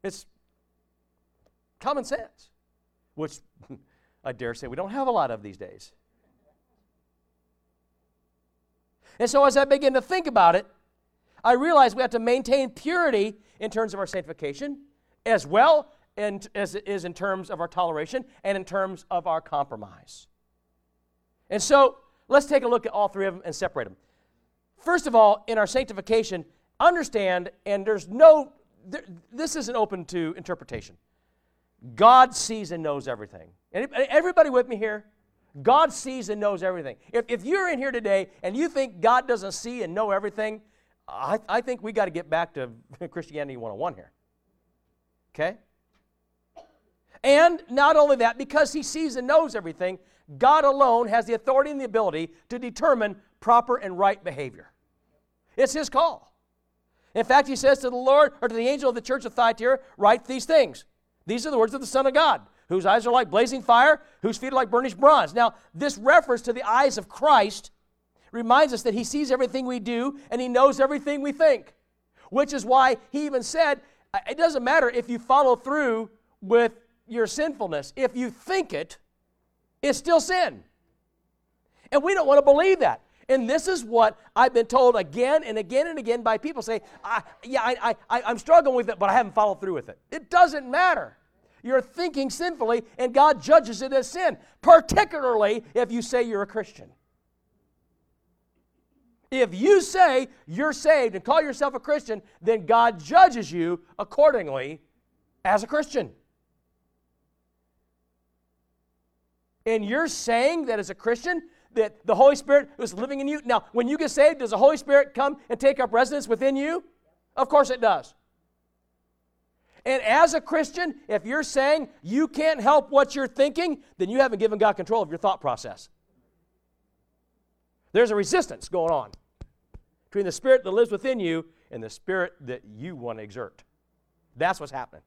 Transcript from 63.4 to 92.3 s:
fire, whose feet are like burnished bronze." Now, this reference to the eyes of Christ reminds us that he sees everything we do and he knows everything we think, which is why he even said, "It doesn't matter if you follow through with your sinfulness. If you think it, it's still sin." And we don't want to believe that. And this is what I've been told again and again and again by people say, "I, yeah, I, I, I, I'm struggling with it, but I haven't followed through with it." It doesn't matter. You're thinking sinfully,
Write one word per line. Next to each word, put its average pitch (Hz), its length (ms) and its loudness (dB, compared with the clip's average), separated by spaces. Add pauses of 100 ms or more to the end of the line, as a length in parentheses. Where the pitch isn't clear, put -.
fire, 254 400 4 (200)
whose 226 160 -4
feet 262 140 -8
are 269 40 -4
like 240 160 0
burnished 233 280 -4
bronze." 254 340 6
Now, 233 200 0 (200)
this 196 240 -6
reference 262 460 2
to 240 100 -6
the - 100 -8
eyes 240 340 0
of 190 100 -12
Christ 247 640 0 (600)
reminds 247 420 2
us 220 80 -8
that 233 120 -2
he 226 100 -4
sees 285 280 -4
everything 262 340 -2
we 247 140 -6
do 240 400 -6 (120)
and 240 100 -6
he 254 80 -6
knows 254 300 4
everything 285 420 -2
we 285 100 -6
think, 285 420 0 (580)
which 277 200 -2
is 247 140 -8
why 262 320 4 (140)
he 294 140 -6
even 269 180 -6
said, 302 380 -2 (460)
"It 262 100 -8
doesn't 311 260 0
matter 262 260 2
if 240 200 -6
you 240 100 -6
follow 262 360 4
through 247 540 -4 (320)
with 233 320 2 (340)
your 220 200 -4
sinfulness. 247 680 -6
If 262 200 -4
you 247 160 -6
think - 420 -6
it, 151 240 -10 (840)
it's 277 180 -2
still 330 200 2
sin." 311 440 -2 (1300)
And 277 100 2
we 370 140 -2
don't 339 100 -2
want 285 140 6
to 277 40 2
believe 330 360 4
that. 151 220 0 (280)
And 254 200 0
this 302 180 -2
is 359 160 -4
what 220 360 2 (160)
I've 247 180 4
been 233 120 2
told 247 300 4
again 233 480 -2
and 220 140 -8
again 247 300 -2
and 320 100 -10
again 233 260 -4
by 220 140 0
people 269 240 -10
say, 220 200 -8 (220)
"I, 311 180 -4 (220)
yeah, 254 200 -4
I, 247 180 -2
I, 220 140 -2 (140)
I, 240 140 -2
I'm 226 140 -4
struggling 285 380 4
with 233 140 -2
it, 190 100 -8
but 196 100 0
I 196 40 0
haven't 220 200 0
followed 208 280 0
through 190 120 -6
with 127 160 -8
it." 95 80 -20 (140)
It 302 180 -14
doesn't 302 400 4
matter. 285 480 0 (440)
You're 254 200 0
thinking 277 480 -6
sinfully, 247 540 -4 (140)